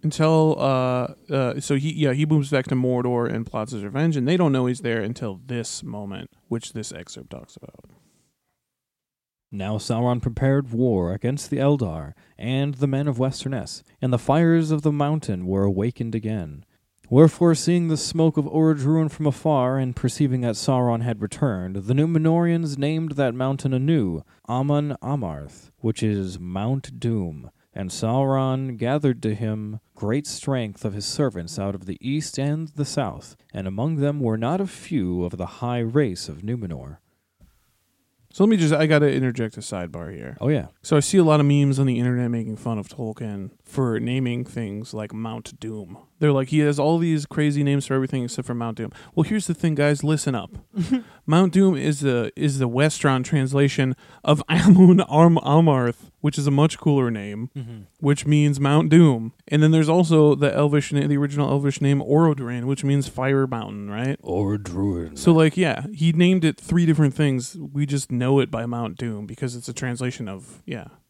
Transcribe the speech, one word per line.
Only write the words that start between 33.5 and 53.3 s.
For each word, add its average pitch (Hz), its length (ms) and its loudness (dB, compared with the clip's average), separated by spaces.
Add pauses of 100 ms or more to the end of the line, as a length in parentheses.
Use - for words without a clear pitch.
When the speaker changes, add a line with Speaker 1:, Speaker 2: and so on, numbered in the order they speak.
Speaker 2:
and 98 120 -8
among 120 300 -4
them 143 240 -2
were 113 160 0
not 131 240 -2
a 196 60 -2
few 90 580 -4
of 90 140 -8
the 87 80 -6
high 120 320 -6
race 117 500 -2
of 80 140 -14
Numenor. 87 560 -10 (1300)
Speaker 1:
So - 140 2
let 220 60 6
me 220 80 4
just, 156 160 4
I 156 120 2
gotta 147 240 4
interject 127 460 -2
a 110 40 -14
sidebar 87 540 -10
here. 65 260 -14
Speaker 2:
Oh, - 80 -2
yeah. 139 180 0 (160)
Speaker 1:
So 156 160 2
I - 20 6
see 196 160 0
a 180 80 8
lot 151 160 6
of 143 60 4
memes 143 320 4
on 139 80 2
the 123 120 0
internet 123 320 0
making 110 260 -6
fun 113 220 -6
of 101 80 -10
Tolkien 107 640 -10 (140)
for 120 340 -2
naming 123 460 -2
things 110 480 -10
like 107 220 -10
Mount 110 440 -12
Doom. 107 380 -12 (240)
They're 151 120 4
like, 135 160 0
"He 151 120 2
has 147 200 2
all 156 180 2
these 160 280 -2
crazy 147 360 0
names 139 240 0
for 135 80 -2
everything 131 300 -2
except 123 220 -8
for 127 80 -6
Mount 117 220 -6
Doom." 107 140 -8 (240)
Well, 165 80 2
here's 214 240 -2
the 170 80 -2
thing, 160 220 -2
guys. 147 260 2
Listen 147 320 0
up. 95 160 -8 (400)
<laughs> - 360 -4
Mount 170 260 4
Doom 190 240 4
is 139 240 0
the, 123 340 0
is 143 240 -2
the 127 100 2
Westron 135 540 2
translation 135 720 0 (300)